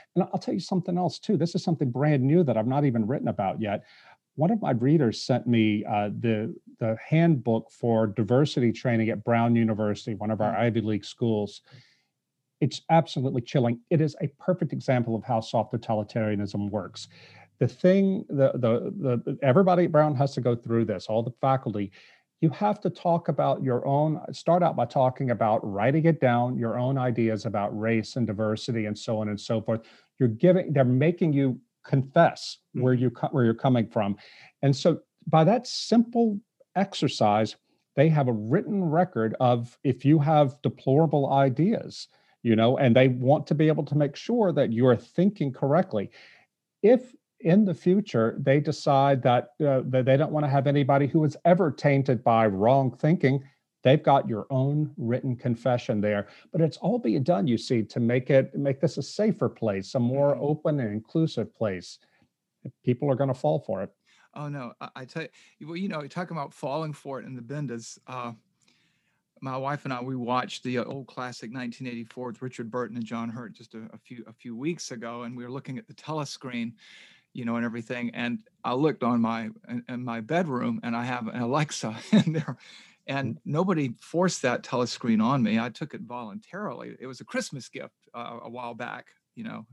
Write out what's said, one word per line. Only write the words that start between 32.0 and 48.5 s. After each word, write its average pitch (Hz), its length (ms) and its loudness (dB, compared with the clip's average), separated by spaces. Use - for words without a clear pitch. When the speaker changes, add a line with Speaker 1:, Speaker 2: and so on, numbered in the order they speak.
Speaker 1:
where 127 200 2
Speaker 2:
Mm-hmm. 123 80 2
Speaker 1:
you 123 80 2
co-, 131 220 -6
where 131 120 2
you're 113 100 4
coming 120 340 2
from. 101 280 -2
And 139 120 4
so 156 260 2
by 160 180 4
that 220 220 2
simple 233 720 0
exercise, 110 800 0
they 143 120 6
have 151 200 2
a 123 40 0
written 135 520 -2
record 151 560 0
of 120 440 0
if 131 200 0
you 151 160 6
have 147 420 4
deplorable 143 680 2
ideas, 139 760 0
you 113 140 4
know, 117 220 4
and 131 180 6
they 131 120 8
want 131 400 2
to 175 60 2
be 156 140 4
able 151 160 2
to 139 120 -2
make 147 200 0
sure 226 360 0
that 117 200 2
you 120 140 4
are 123 100 8
thinking 170 560 0
correctly. 139 580 0
If 254 320 4
in 196 240 4
the 180 100 0
future 151 640 0
they 139 200 2